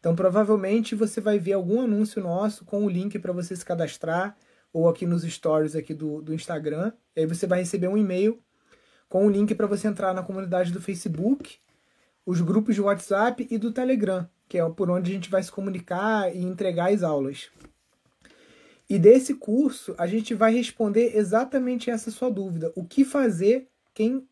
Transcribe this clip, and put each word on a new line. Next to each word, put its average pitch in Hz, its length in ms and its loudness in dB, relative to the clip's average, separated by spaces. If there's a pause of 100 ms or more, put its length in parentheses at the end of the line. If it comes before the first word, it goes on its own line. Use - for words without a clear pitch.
Então, 170 160 0
provavelmente, 202 760 2
você 214 260 -2
vai 208 180 2
ver 185 140 -2
algum 196 300 0
anúncio 214 400 0
nosso 190 420 -4
com 208 200 -2
o 202 40 2
link 196 300 -4
pra 180 140 -6
você 175 220 -6
se 175 100 -12
cadastrar, 170 720 -4 (360)
ou 165 160 4
aqui 165 180 0
nos 170 160 0
stories 156 540 0
aqui 156 160 -6
do, 151 300 -8
do 156 100 -8
Instagram. 156 600 -4 (220)
E 165 60 -2
aí 160 60 2
você 170 200 -2
vai 180 140 2
receber 180 280 -2
um 202 100 0
e-mail 208 440 0 (640)
com 190 180 4
o 208 40 6
link 208 240 2
pra 208 140 0
você 202 180 -2
entrar 202 260 0
na 185 120 -4
comunidade 180 480 -2
do 180 80 -6
Facebook, 190 760 -4 (680)
os 180 140 0
grupos 208 340 2
de 196 60 -2
WhatsApp 202 680 0
e 226 80 -4
do 220 140 -2
Telegram, 208 580 0 (200)
que 185 100 -4
é 165 120 2
por 175 200 -2
onde 180 220 0
a - 20 -2
gente 185 160 -8
vai 190 100 2
se 185 120 -8
comunicar 196 800 -2
e 180 80 -4
entregar 180 480 0
as 202 140 2
aulas. 143 460 -2 (1400)
E 196 80 2
desse 254 360 8
curso, - 640 -4
a 175 120 -6
gente 220 260 -6
vai 220 180 2
responder 226 640 0
exatamente 247 760 -2
essa 226 200 -6
sua 254 180 -4
dúvida. 180 460 -6
O 185 100 -8
que 277 200 2
fazer 240 640 2 (240)
quem 254 400 -2